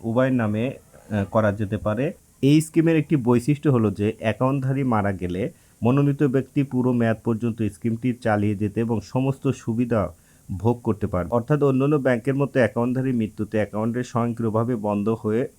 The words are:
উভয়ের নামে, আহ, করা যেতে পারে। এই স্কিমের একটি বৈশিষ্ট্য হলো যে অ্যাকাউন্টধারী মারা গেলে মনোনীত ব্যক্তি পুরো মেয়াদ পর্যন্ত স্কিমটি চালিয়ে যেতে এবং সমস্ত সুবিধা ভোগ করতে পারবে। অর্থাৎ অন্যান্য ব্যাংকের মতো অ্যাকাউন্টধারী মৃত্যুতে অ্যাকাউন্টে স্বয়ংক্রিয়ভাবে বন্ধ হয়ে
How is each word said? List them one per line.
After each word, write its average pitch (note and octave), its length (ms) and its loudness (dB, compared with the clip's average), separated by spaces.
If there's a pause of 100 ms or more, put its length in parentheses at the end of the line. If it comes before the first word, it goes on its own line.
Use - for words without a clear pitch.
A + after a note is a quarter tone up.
উভয়ের B2+ 320 0
নামে, A2+ 340 0
আহ, - 580 -6
করা G#2+ 260 2
যেতে G#2 260 -4
পারে। A#2 360 -2 (280)
এই D3 200 6
স্কিমের D#3+ 360 2
একটি D#3 180 0
বৈশিষ্ট্য B2 540 2
হলো A2+ 220 4
যে G2+ 280 -2
অ্যাকাউন্টধারী C3 640 -2
মারা G#2+ 280 0
গেলে F#2 380 -4 (340)
মনোনীত C#3+ 400 2
ব্যক্তি C3+ 400 0
পুরো B2+ 300 0
মেয়াদ A2+ 300 2
পর্যন্ত A2+ 380 -2
স্কিমটি A2+ 520 -2
চালিয়ে G#2+ 420 0
যেতে G#2 260 -2
এবং A#2 200 -2
সমস্ত C3+ 460 -2
সুবিধা A#2 640 -2 (440)
ভোগ A#2 240 0
করতে G#2 260 -2
পারবে। F2 240 -2
অর্থাৎ B2+ 320 0
অন্যান্য C#3 320 2
ব্যাংকের C3 400 0
মতো C#3 240 0
অ্যাকাউন্টধারী B2 520 0
মৃত্যুতে A2 460 -2
অ্যাকাউন্টে A2 460 -2
স্বয়ংক্রিয়ভাবে A#2 720 -2
বন্ধ G#2 340 -2
হয়ে A2+ 380 -2 (100)